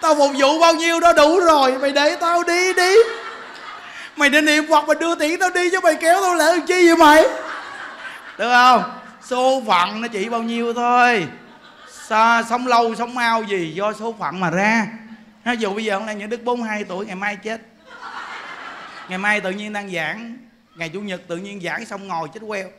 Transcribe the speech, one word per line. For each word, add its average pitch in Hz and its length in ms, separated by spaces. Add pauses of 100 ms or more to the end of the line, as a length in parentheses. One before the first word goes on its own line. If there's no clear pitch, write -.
Tao 311 100
phục 285 240
vụ 302 200
bao 330 160
nhiêu 330 260
đó 339 120
đủ 320 280
rồi. 277 380
Mày 285 140
để 294 240
tao 349 260
đi 349 300
đi. 359 220 (1200)
Mày 285 140
nên 302 140
niệm 302 240
Phật 302 200
mà 311 60
đưa 330 200
tiền 330 260
tao 359 100
đi 359 200
chứ 370 100
mày 339 140
kéo 330 280
tao 359 120
lại 320 180
làm 349 140
chi 359 200
vậy 330 100
mày?" 311 260 (1160)
Được 233 140
không? 247 300 (460)
Số 262 380
phận 196 340
nó 233 80
chỉ 214 200
bao 233 140
nhiêu 233 320
thôi. 240 520 (840)
Sa-, 226 340
sống 240 240
lâu 233 280
sống 233 200
mau 233 280
gì 190 320
do 202 180
số 220 260
phận 175 220
mà 175 100
ra. 208 360 (580)
Ví 240 140
dụ 202 160
bây 220 100
giờ 208 120
hôm 208 100
nay 214 80
Nhật 208 160
Đức 226 140
bốn 240 160
mươi 226 80
hai 208 160
tuổi, 190 220
ngày 196 100
mai 208 200
chết. 214 240 (1500)
Ngày 185 100
mai 208 220
tự 185 100
nhiên 208 220
đang 202 180
giảng, 190 460 (400)
ngày 165 120
Chủ 170 120
nhật 190 280
tự 170 80
nhiên 202 280
giảng 170 220
xong 196 220
ngồi 165 260
chết 220 120
queo. 202 220 (100)